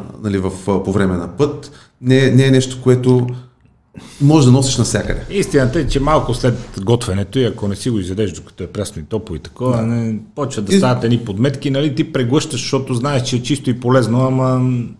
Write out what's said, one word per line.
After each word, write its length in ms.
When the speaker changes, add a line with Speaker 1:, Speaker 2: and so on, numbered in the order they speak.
Speaker 1:
нали, 140
в, 140
а, 160
по 80
време 260
на 100
път. 440
Не, 300
не 140
е 60
нещо, 320
което 440
може 240
да 60
носиш 260
навсякъде. 440
Speaker 2:
Истината 480
е, 80
че 120
малко 340
след 240
готвенето, 580
и 60
ако 220
не 80
си 140
го 100
изядеш, 320
докато 320
е 40
прясно 340
и 40
топло 300
и 40
такова, 320
Speaker 1:
Да. 100
Speaker 2:
не, 380
почват 300
да 100
Speaker 1:
И 20
Speaker 2:
стават 260
едни 160
подметки, 500
нали, 260
ти 180
преглъщаш, 480
защото 320
знаеш, 300
че 120
е 80
чисто 260
и 100
полезно, 400
ама 400
Speaker 1:
Не 280